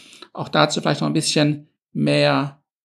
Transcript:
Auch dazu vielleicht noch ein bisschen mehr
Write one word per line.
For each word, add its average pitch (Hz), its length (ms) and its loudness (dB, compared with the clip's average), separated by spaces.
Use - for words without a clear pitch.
Auch - 180 -10
dazu 151 300 2
vielleicht 151 220 -2
noch 156 60 -2
ein 147 60 -2
bisschen 151 560 0
mehr 143 680 0